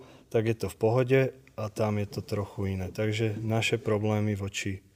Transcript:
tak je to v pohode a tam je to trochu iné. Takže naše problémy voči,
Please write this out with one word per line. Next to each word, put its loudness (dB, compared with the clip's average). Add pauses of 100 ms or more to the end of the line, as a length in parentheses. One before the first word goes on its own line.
(260)
tak 0
je 2
to -4
v -14
pohode 4 (320)
a -8
tam 0
je 0
to -10
trochu -4
iné. -4
Takže -2
naše 0
problémy 2
voči, -6 (140)